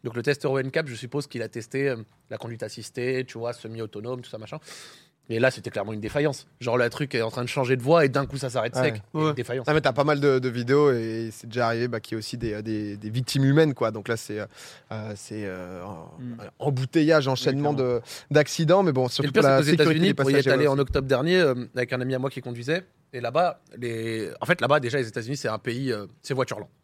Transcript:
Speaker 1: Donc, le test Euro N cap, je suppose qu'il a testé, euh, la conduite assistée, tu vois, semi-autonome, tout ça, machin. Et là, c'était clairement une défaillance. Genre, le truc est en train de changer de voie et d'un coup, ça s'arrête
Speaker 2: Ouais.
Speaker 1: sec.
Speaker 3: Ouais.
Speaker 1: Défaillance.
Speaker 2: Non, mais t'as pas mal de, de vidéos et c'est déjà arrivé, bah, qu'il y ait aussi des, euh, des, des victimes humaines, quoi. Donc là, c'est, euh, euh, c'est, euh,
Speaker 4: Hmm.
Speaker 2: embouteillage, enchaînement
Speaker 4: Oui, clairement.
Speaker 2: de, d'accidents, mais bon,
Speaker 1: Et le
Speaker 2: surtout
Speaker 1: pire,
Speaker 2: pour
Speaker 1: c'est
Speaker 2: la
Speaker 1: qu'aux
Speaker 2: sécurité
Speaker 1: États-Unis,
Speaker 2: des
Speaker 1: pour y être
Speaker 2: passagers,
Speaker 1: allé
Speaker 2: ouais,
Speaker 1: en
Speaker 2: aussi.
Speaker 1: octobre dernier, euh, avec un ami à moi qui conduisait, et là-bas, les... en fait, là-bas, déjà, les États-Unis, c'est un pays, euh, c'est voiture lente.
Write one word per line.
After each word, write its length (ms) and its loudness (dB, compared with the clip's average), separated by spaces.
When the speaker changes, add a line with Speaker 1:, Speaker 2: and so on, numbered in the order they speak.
Speaker 1:
Donc, 100 -8
le 80 -6
test 220 -2
Euro 140 0
N 120 -4
cap, 160 -2
je 80 -10
suppose 320 -8
qu'il 140 -8
a 80 -6
testé, 400 -4
euh, 80 -4
la 80 -10
conduite 260 -10
assistée, 640 -6
tu 100 -16
vois, 140 -6
semi-autonome, 680 -10
tout 80 -18
ça, 80 -14
machin. 220 -14
Et 100 -2
là, 100 6
c'était 200 -8
clairement 240 -6
une 80 -8
défaillance. 440 -2
Genre, 180 -2
le 120 2
truc 260 -6
est 60 0
en 100 -2
train 120 -6
de 40 -6
changer 300 0
de 40 -4
voie 220 6
et 60 4
d'un 160 0
coup, 120 -10
ça 120 -6
s'arrête 260 -2
Speaker 2:
Ouais. 60 0
Speaker 1:
sec. 200 0
Speaker 3:
Ouais. 200 0
Speaker 1:
Défaillance. 320 -6
Speaker 2:
Non, 80 2
mais 60 4
t'as 140 4
pas 100 2
mal 160 4
de, 200 4
de 100 0
vidéos 420 4
et 400 -2
c'est 160 -16
déjà 200 0
arrivé, 200 0
bah, 140 -4
qu'il 120 -10
y 20 -6
ait 20 -4
aussi 200 -8
des, 180 -4
euh, 60 -8
des, 360 -4
des 120 -10
victimes 360 0
humaines, 280 6
quoi. 180 0
Donc 180 -8
là, 80 0
c'est, 240 -8
euh, 40 -6
euh, 240 -8
c'est, 300 -10
euh, 400 -10
Speaker 4:
Hmm. 160 -12
Speaker 2:
embouteillage, 720 2
enchaînement 400 0
Speaker 4:
Oui, 80 0
clairement. 220 0
Speaker 2:
de, 20 -6
d'accidents, 520 4
mais 80 4
bon, 120 2
Speaker 1:
Et 20 2
le 60 -2
Speaker 2:
surtout 200 -2
Speaker 1:
pire, 100 4
Speaker 2:
pour 20 6
Speaker 1:
c'est 80 8
Speaker 2:
la 80 6
Speaker 1:
qu'aux 40 4
Speaker 2:
sécurité 200 4
Speaker 1:
États-Unis, 240 4
Speaker 2:
des 80 4
Speaker 1:
pour 160 2
y 20 4
être 60 6
Speaker 2:
passagers, 140 4
Speaker 1:
allé 100 4
Speaker 2:
ouais, 40 6
Speaker 1:
en 60 4
Speaker 2:
aussi. 80 2
Speaker 1:
octobre 260 0
dernier, 320 4
euh, 160 4
avec 160 -2
un 80 -2
ami 140 -2
à 40 -2
moi 100 -2
qui 120 -10
conduisait, 420 -4
et 80 -10
là-bas, 400 0
les... 540 -4
en 40 -6
fait, 140 2
là-bas, 220 4
déjà, 160 -2
les 100 -2
États-Unis, 300 -8
c'est 100 -6
un 120 -4
pays, 340 -2
euh, 140 -6
c'est 100 -6
voiture 260 -2
lente. 100 -16